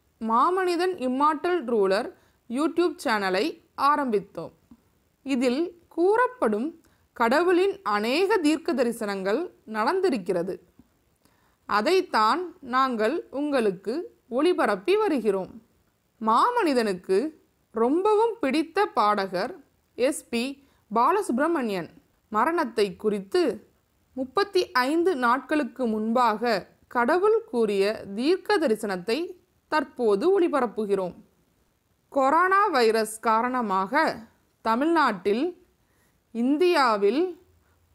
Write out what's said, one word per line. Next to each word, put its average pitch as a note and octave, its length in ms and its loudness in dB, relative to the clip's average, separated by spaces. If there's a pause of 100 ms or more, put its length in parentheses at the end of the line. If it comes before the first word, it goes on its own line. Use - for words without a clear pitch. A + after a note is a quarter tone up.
(320)
மாமனிதன் F4+ 640 2 (120)
இம்மார்ட்டல் D4+ 540 0 (100)
ரூலர் G#3 380 2 (400)
YouTube D#4+ 560 -2
சேனலை G3+ 400 0 (460)
ஆரம்பித்தோம். G#3 640 -4 (720)
இதில் C4 380 0 (320)
கூறப்படும் E4+ 760 0 (520)
கடவுளின் F4 540 2 (200)
அநேக E4 500 0
தீர்க்க D#4 360 0
தரிசனங்கள் G#3+ 600 -2 (380)
நடந்திருக்கிறது. A3 760 -2 (1200)
அதைத்தான் C#4+ 640 2 (340)
நாங்கள் B3+ 400 0 (240)
உங்களுக்கு A#3 540 -2 (440)
ஒளிபரப்பி D4 560 0 (100)
வருகிறோம். G#3 480 -2 (680)
மாமனிதனுக்கு A#3 960 2 (560)
ரொம்பவும் G4 640 2
பிடித்த D#4 560 -2
பாடகர் G#3 560 0 (440)
எஸ் C4 340 -2
பி A#3 140 -2 (520)
பாலசுப்ரமணியன் C4+ 920 0 (460)
மரணத்தை B3 500 0 (160)
குறித்து G#3 400 -2 (760)
முப்பத்தி F#4 440 -2 (220)
ஐந்து E4 280 0 (120)
நாட்களுக்கு C4 680 -2
முன்பாக A3+ 640 0 (420)
கடவுள் F4+ 400 2 (140)
கூறிய G#3 420 0 (240)
தீர்க்க F4 480 0
தரிசனத்தை G#3+ 540 -2 (540)
தற்போது A#3+ 540 0 (120)
ஒளிபரப்புகிறோம். G#3+ 760 0 (960)
கொரோனா E4+ 520 4 (140)
வைரஸ் A3 380 2 (120)
காரணமாக A3+ 760 0 (640)
தமிழ்நாட்டில், B3 760 0 (960)
இந்தியாவில், C4+ 800 2 (720)